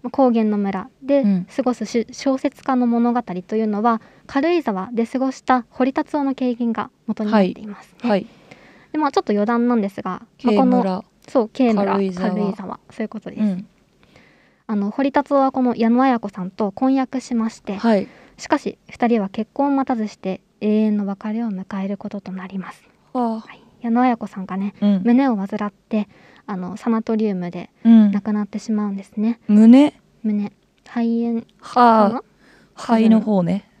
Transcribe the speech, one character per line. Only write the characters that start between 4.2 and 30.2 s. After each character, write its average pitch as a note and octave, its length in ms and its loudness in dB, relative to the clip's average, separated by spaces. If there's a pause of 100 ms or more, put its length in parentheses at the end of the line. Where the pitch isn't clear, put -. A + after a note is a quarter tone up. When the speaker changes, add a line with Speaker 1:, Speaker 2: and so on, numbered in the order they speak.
Speaker 1:
軽 D#4 260 0
井 E4+ 80 2
沢 F#3+ 320 -6
で A3+ 140 -2
過 - 100 -6
ご C4 140 -2
し - 100 -14
た B3+ 300 -2
堀 C4 200 -2
達 D4+ 240 -6
夫 C#4+ 80 -2
の C4+ 120 -2
経 B3 180 -2
験 A#3 180 -2
が - 200 -8 (160)
元 A3 160 -6
に G#3 80 -4
な A3 80 4
っ - 60 6
て F#3 140 -6
い G#3+ 60 -18
ま G3+ 160 -16
す - 220 -20
ね。 A#3+ 60 0
Speaker 2:
は - 0 -
い。 - 20 2
は G3+ 60 2
い。 - 100 -4 (640)
Speaker 1:
で、 D4+ 80 -4
ま D4+ 80 0
あ、 C#4 40 -2
ち - 80 2
ょ - 20 -2
っ - 20 -12
と G#3+ 100 -2
余 G#3 140 0
談 A#3 200 0
な B3 80 2
ん A3 60 0
で G3 80 -4
す - 140 -12
が、 F#3 180 -8 (220)
ま B3 100 2
あ、 - 20 4
こ D4 100 4
の、 B3 120 4
Speaker 2:
慶 - 60 2
村。 F#3 200 -4 (240)
Speaker 1:
そ C4 140 0
う、 G#3+ 80 -2
慶 A#3+ 240 2
村、 G3 200 0
Speaker 2:
軽 G3 100 0
井 F#3+ 100 -2
沢。 F#3 160 -4
Speaker 1:
軽 G3+ 200 -2
井 F#3+ 60 -6
沢、 F#3+ 240 -12 (120)
そ - 100 -12
う - 0 -
い A3 40 -4
う G#3 40 -12
こ G#3+ 100 -14
と - 120 -14
で - 60 -16
す。 G#3+ 40 -4
Speaker 2:
う G#3+ 40 0
ん。 F#3+ 220 -4 (1000)
Speaker 1:
あ A3 80 -6
の、 G3+ 160 -2
堀 C#4 200 -2
達 C#4+ 220 0
夫 C#4+ 40 4
は C4+ 140 2
こ C4 120 -2
の A#3+ 120 0
矢 A3+ 140 0
野 B3 140 2
綾 B3+ 160 2
子 G3+ 100 -8
さ F#3+ 140 -10
ん F#3 80 -8
と G3+ 200 -4
婚 C4 220 0
約 C4 280 -2
し - 120 -8
ま A3+ 160 -2
し - 120 -16
て、 - 120 -10
Speaker 2:
は G#3+ 240 2
い。 F#3+ 100 -2 (300)
Speaker 1:
し - 100 -16
か D4+ 120 0
し、 - 180 -10 (100)
二 - 200 -4
人 A3+ 140 0
は G3 80 -6
結 A3 240 -8
婚 C#4 160 -2
を - 20 0
待 C4+ 160 -2
た C4 80 -2
ず G#3+ 120 -6
し - 80 -14
て、 - 260 -8 (200)
永 G#3 60 -2
遠 G#3+ 300 2
の G3+ 100 -4
別 G3+ 260 -8
れ A#3 100 -4
を A#3 40 -4
迎 F#3+ 360 -8
え G3 40 -6
る G3 100 -6
こ G#3 120 -12
と G3+ 120 -10
と F#3+ 100 -14
な F#3 140 -10
り F#3+ 140 -10
ま F3 120 -12
す。 - 120 -20 (300)
Speaker 2:
は B3+ 80 -2
あ。 A3+ 180 -4
Speaker 1:
は - 140 -20
い。 - 100 -20 (180)
矢 A#3 80 -6
野 A#3+ 120 2
綾 B3 160 2
子 G#3+ 100 -10
さ - 140 -14
ん F#3 40 -8
が F#3 120 -8
ね、 G3 220 -4
Speaker 2:
う G#3 60 0
ん。 G3 180 4
Speaker 1:
胸 B3 240 4
を A#3+ 80 0
患 G#3 320 -6
っ - 40 -6
て、 - 360 -6 (380)
あ G#3 100 -8
の、 F3+ 220 -8
サ - 120 -6
ナ A3+ 120 0
ト A3+ 140 -4
リ G#3+ 160 0
ウ F#3+ 40 -4
ム F3+ 140 -6
で F3 220 -14 (120)
Speaker 2:
う A3+ 60 6
ん。 A3 220 8
Speaker 1:
亡 G3 100 -2
く G#3+ 120 -4
な G#3 100 -2
っ G#3 40 -8
て G#3+ 120 -10
し - 120 -8
ま G#3 140 -2
う G3+ 60 -4
ん G3 40 -8
で G3 80 -10
す - 140 -20
ね。 A3 300 -2
Speaker 2:
胸？ A3+ 460 8 (300)